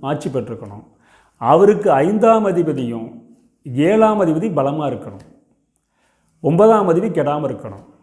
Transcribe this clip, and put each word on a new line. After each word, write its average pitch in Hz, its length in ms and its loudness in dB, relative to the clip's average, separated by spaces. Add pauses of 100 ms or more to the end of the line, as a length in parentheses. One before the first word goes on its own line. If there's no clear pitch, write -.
ஆட்சி 143 200 -4
பெற்றிருக்கணும். 110 560 -8 (560)
அவருக்கு 185 480 4 (160)
ஐந்தாம் 220 460 2
அதிபதியும் 131 560 -4 (800)
ஏழாம் 214 340 2
அதிபதி 160 240 -2 (120)
பலமா 147 320 -2
இருக்கணும், 104 360 -14 (1160)
ஒன்பதாம் 202 500 4
அதிபதி 185 260 0
கெடாம 147 320 -2
இருக்கணும். 98 340 -16 (180)